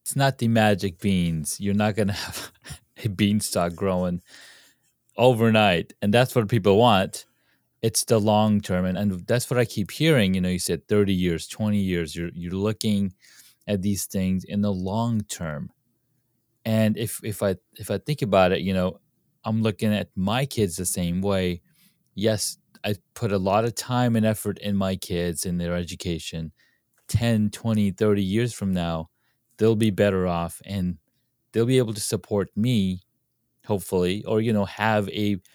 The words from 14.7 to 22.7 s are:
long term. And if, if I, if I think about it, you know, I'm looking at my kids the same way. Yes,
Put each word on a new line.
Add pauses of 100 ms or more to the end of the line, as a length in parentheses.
long
term. (920)
And
if,
if
I, (200)
if
I
think
about
it,
you
know, (440)
I'm
looking
at
my
kids
the
same
way. (540)
Yes, (260)